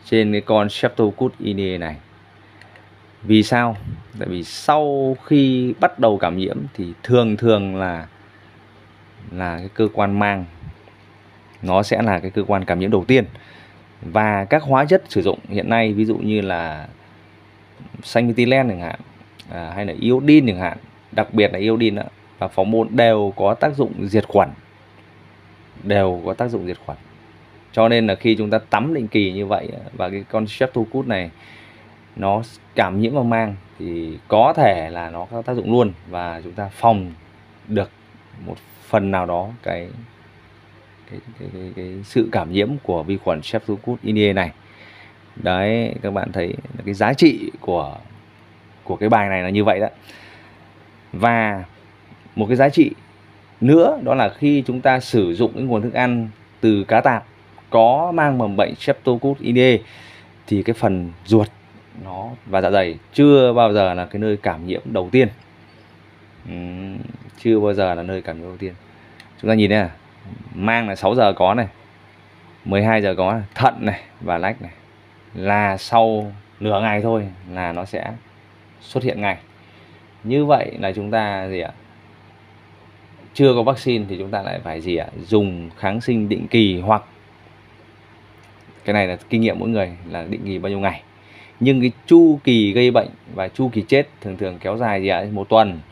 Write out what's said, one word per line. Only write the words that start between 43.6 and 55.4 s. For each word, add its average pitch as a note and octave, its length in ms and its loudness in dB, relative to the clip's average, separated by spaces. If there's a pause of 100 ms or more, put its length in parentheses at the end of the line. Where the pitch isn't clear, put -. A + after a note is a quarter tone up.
ine G#2+ 300 2
này. F#2 180 -2 (840)
Đấy, G#2 680 -2
các G2+ 100 -6
bạn F#2+ 200 -6
thấy F2+ 160 -4
là - 360 -12
cái G2+ 100 -6
giá G#2+ 180 2
trị - 380 4 (100)
của, D2+ 360 -4 (880)
của F2+ 120 -6
cái G#2 120 -2
bài G#2 200 4
này F#2+ 140 -2
là F2+ 60 -4
như G2+ 160 0
vậy G2+ 160 2
đó. G#2+ 80 -2 (1200)
Và G#2+ 520 0 (720)
một G#2+ 100 0
cái A#2+ 100 2
giá C3+ 120 6
trị C#3+ 220 4 (720)
nữa E3 420 6
đó B2 120 0
là A#2+ 140 2
khi C#3+ 380 0
chúng B2+ 140 -4
ta B2+ 200 2
sử G2 340 0
dụng A2 200 0